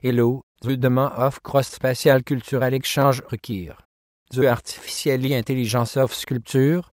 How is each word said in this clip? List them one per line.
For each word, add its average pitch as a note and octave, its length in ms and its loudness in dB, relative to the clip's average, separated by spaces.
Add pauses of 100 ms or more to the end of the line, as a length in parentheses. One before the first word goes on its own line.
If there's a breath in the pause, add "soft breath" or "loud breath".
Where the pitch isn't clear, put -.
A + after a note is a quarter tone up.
Hello, A#2+ 360 2 (180)
the C3 160 -2
demand B2+ 380 2
of C3 280 -2
cross-spatial C3 840 2
cultural B2+ 500 -2
exchange C3+ 480 0 (100)
requiere. F#2+ 460 -10 (540)
The C3 180 4
artificially C3 800 -2
intelligence B2 640 -2
of C3 180 2
sculpture C3+ 680 0 (120)